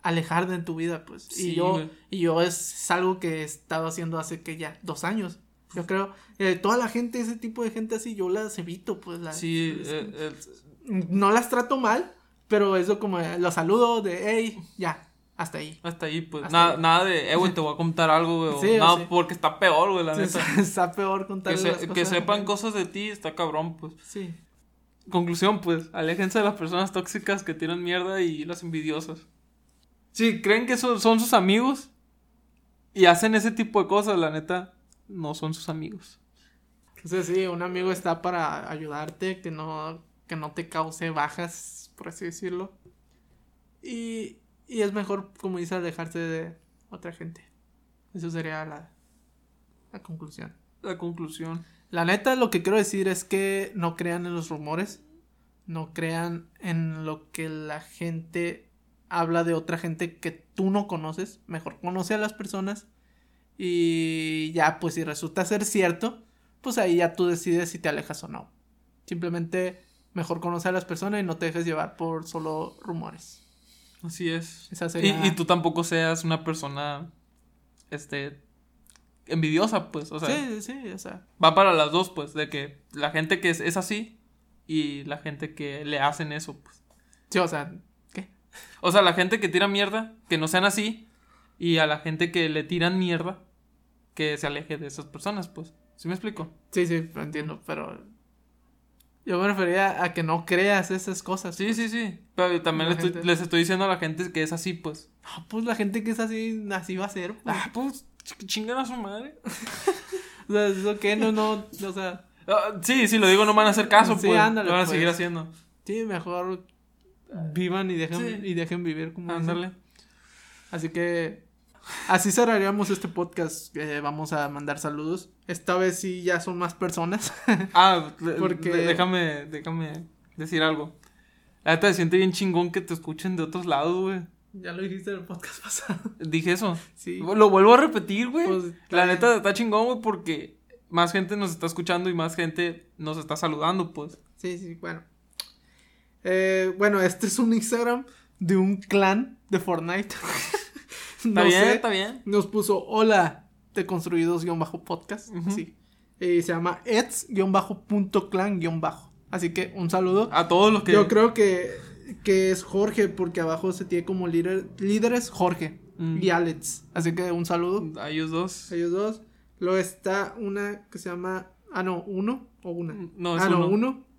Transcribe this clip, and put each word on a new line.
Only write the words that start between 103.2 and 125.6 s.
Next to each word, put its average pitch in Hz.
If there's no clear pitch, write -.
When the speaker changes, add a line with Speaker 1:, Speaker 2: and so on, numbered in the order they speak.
Speaker 2:
les 170
estoy 170
diciendo 185
a 196
la 185
gente 170
que 160
es 156
así, 170
pues. 156
Speaker 1:
No, -
pues, 226
la 233
gente 208
que 226
es 220
así, 220
así 185
va 190
a 202
ser, 185
pues. -
Speaker 2:
Ah, -
pues, 269
ch-, -
chingan 220
a 262
su 247
madre. 226
<laughs> -
Speaker 1:
O 202
sea, 208
¿eso 202
qué? 208
No, 220
no, 214
o 185
sea 185
Speaker 2:
Ah, 208
sí, 240
sí, 220
lo 208
digo, 196
no 214
van 214
a 208
hacer 214
caso, 226
Speaker 1:
Sí, 202
Speaker 2:
pues, 214
Speaker 1:
ándale, 220
Speaker 2:
lo 170
van 180
a -
Speaker 1:
pues. 165
Speaker 2:
seguir 165
haciendo. 170
Speaker 1:
Sí, 226
mejor 180
vivan 185
y 180
dejen, 165
Speaker 2:
Sí. 196
Speaker 1:
y -
dejen 175
vivir, 160
como 170
dicen. 165
Speaker 2:
Ándale. 175
Speaker 1:
Así 165
que 170
así 185
cerraríamos 202
este 185
podcast. 170
Eh, 147
vamos 151
a 147
mandar 143
saludos. 156
Esta 180